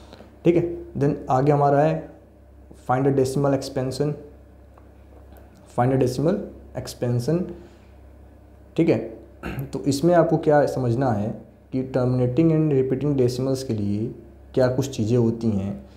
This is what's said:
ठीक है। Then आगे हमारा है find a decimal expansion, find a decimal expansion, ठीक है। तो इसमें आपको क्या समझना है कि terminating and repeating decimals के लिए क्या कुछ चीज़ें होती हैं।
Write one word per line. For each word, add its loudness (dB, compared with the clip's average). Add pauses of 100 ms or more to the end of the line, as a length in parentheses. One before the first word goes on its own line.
(440)
ठीक 4
है। 0 (340)
Then 2 (160)
आगे 2
हमारा 4
है 0 (840)
find 2
a 2
decimal 0
expansion, -4 (1700)
find 2
a 4
decimal 0 (400)
expansion, -2 (1300)
ठीक 2
है। 4 (720)
तो -8
इसमें 2
आपको 4
क्या 4
समझना 0
है -2 (400)
कि -2 (120)
terminating 2
and 2
repeating 0
decimals 0
के -4
लिए -2 (480)
क्या 4
कुछ -2
चीज़ें 0
होती 2
हैं। -2 (240)